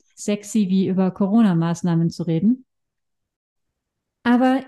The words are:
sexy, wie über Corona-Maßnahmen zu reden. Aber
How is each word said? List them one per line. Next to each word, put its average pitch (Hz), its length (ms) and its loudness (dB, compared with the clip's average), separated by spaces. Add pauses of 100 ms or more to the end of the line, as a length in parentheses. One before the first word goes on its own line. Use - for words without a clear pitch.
(160)
sexy, 208 540 -2
wie 190 180 2
über 185 240 0
Corona-Maßnahmen 170 1000 0
zu - 140 -8
reden. 190 420 0 (1600)
Aber 262 420 2